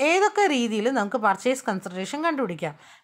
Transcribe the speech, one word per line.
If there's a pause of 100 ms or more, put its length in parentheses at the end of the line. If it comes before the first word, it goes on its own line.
ഏതൊക്കെ
രീതിയിൽ
നമുക്ക്
പർച്ചേസ്
കൺസിഡറേഷൻ
കണ്ടുപിടിക്കാം? (300)